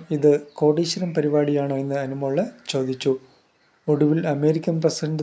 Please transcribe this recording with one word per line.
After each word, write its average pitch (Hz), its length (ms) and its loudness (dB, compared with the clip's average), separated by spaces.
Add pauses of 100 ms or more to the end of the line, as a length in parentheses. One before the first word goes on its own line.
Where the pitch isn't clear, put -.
(100)
"ഇത് 147 300 4
കോടീശ്വരൻ 165 760 0
പരിപാടിയാണോ?" 147 600 0
എന്ന് 139 180 -4
അനുമോൾ 139 500 -2 (240)
ചോദിച്ചു. 131 500 -2 (680)
ഒടുവിൽ 151 400 2
അമേരിക്കൻ 160 520 0
പ്രസിഡന്റ് 156 420 -2